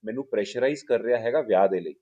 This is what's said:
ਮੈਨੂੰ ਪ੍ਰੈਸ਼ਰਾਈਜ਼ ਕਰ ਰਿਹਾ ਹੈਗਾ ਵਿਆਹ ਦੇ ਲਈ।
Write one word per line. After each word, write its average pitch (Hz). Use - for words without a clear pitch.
ਮੈਨੂੰ 117
ਪ੍ਰੈਸ਼ਰਾਈਜ਼ 123
ਕਰ 117
ਰਿਹਾ 117
ਹੈਗਾ 120
ਵਿਆਹ 98
ਦੇ 92
ਲਈ। 78